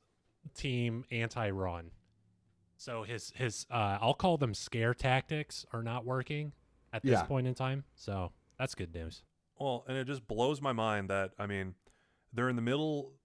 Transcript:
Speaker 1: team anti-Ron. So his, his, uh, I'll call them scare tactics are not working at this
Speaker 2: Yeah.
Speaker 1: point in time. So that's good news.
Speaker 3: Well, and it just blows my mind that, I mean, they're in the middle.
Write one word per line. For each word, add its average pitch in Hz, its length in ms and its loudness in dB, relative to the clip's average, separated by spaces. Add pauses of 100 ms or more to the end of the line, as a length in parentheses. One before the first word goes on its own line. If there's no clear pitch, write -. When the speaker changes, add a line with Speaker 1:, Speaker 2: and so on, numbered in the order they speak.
(540)
Speaker 1:
team 120 560 -2
anti-Ron. 95 800 -2 (880)
So 117 260 -6
his, 110 300 -6
his, 123 360 -2
uh, 101 300 2
I'll 120 140 4
call 175 220 4
them 131 180 2
scare 117 400 0
tactics 135 800 0
are 117 100 -4
not 117 220 -4
working 143 480 -2 (400)
at 113 100 -4
this 131 100 6
Speaker 2:
Yeah. 95 120 6
Speaker 1:
point 131 220 0
in 127 80 0
time. 135 300 -2 (100)
So 95 380 -4 (260)
that's 131 160 -4
good 85 200 -6
news. 82 280 -8 (360)
Speaker 3:
Well, 131 300 -2
and 131 80 -2
it 131 100 -2
just 131 220 -6
blows 127 320 2
my 139 120 2
mind 110 360 2
that, 98 300 0
I 104 80 -2
mean, 95 280 -4 (580)
they're 123 180 2
in 123 60 2
the 117 60 0
middle. 143 520 0 (100)